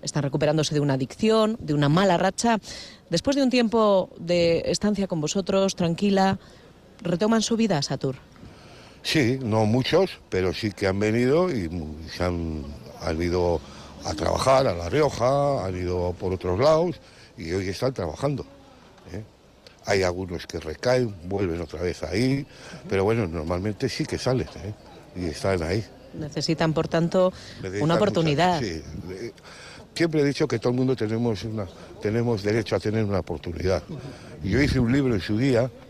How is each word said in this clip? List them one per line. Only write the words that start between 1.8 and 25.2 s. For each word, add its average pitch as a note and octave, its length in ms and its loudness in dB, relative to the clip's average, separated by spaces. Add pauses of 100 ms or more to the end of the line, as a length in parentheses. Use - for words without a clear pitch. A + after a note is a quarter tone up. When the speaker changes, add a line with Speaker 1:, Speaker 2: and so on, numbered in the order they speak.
Speaker 1:
mala F3+ 260 6
racha. G3 420 2 (520)
Después C4 260 0
de C#4 60 4
un C4 80 4
tiempo A3 680 4
de E3+ 480 2
estancia G3 400 0
con E3+ 140 -2
vosotros, F#3+ 560 0
tranquila, F#3+ 600 2 (640)
¿retoman G#3+ 400 2
su A3+ 160 0
vida, F#3+ 240 2
Satur? C3+ 340 -4 (840)
Speaker 2:
Sí, C3 400 2
no A2 240 2
muchos, C3 520 2 (120)
pero F#2 240 0
sí G#2 180 -2
que G2+ 140 -2
han F#2+ 120 2
venido B2+ 560 2
y F#2 140 -4
mu-, D#2 260 -6 (220)
se F2 80 -2
han, E2 400 -2 (380)
han E2 180 -2
ido F2 400 2 (440)
a - 100 -4
trabajar C3 520 2
a G2+ 80 0
La F2 140 -6
Rioja, C#3 800 2
han F#2+ 100 -4
ido F2+ 420 -2
por F#2 140 -2
otros F2+ 260 -2
lados D#3 380 4 (400)
y E2 160 -8
hoy F#2+ 160 -2
están B2 240 -2
trabajando. A#2 540 -4 (1400)
Hay G2+ 160 2
algunos F2+ 440 -4
que - 140 -8
recaen, A#2+ 540 0 (140)
vuelven F#2 320 -2
otra D#2+ 220 -8
vez F2 200 -4
ahí, B2 380 0
Speaker 1:
Ujú. - 480 -14
Speaker 2:
pero G2 160 2
bueno, A2+ 220 2
normalmente F2 600 -2
sí - 160 -4
que - 140 -4
salen, B2 300 0 (160)
¿eh? G#2 100 -8 (420)
Y F2+ 100 -4